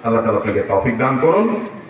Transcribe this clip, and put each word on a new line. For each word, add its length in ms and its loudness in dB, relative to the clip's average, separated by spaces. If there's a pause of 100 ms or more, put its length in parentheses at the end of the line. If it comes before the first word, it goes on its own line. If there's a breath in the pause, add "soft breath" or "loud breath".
আল্লাহ 180 0
তাআলা 160 0
আপনাকে 240 -2
তৌফিক 360 0
দান 200 0
করুন। 480 2 (240)